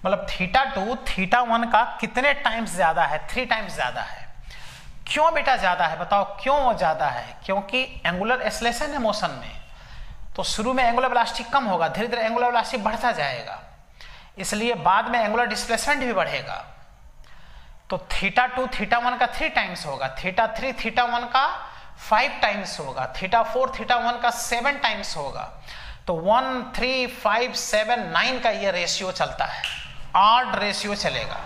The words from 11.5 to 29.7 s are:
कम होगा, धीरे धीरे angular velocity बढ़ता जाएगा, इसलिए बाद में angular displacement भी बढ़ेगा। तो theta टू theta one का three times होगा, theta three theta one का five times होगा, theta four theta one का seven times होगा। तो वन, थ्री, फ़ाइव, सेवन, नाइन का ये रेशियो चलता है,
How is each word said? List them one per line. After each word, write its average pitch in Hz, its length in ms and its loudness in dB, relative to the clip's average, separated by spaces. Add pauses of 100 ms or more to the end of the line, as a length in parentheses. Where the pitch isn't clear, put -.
कम 269 140 4
होगा, 175 220 2
धीरे 208 200 -2
धीरे 233 160 -2
angular 233 240 2
velocity 233 360 0
बढ़ता 226 280 0
जाएगा, 123 480 -4 (760)
इसलिए 208 380 -2
बाद 190 340 4
में 240 100 2
angular 226 280 2
displacement 233 560 0
भी 240 100 -2
बढ़ेगा। 147 500 -2 (1300)
तो 185 80 -2 (160)
theta 220 420 2
टू 254 120 0
theta 240 360 2
one 247 160 0
का 247 80 4
three 302 220 -2
times 190 360 -2
होगा, 135 300 -4
theta 185 320 0 (100)
three 254 240 -2
theta 233 300 2
one 240 220 0
का 269 120 4 (540)
five 254 420 2
times 202 380 -2
होगा, 135 340 -6
theta 220 300 2 (100)
four 254 220 2
theta 247 280 0
one 240 180 -2
का 240 100 4
seven 240 480 -2
times 208 380 -2
होगा। 120 340 -8 (560)
तो 185 80 0
वन, 240 600 2
थ्री, 254 320 0
फ़ाइव, 240 460 0
सेवन, 220 560 0
नाइन 226 300 2
का 285 100 4
ये 196 220 0
रेशियो 180 400 -2
चलता - 340 -2
है, - 180 -6 (520)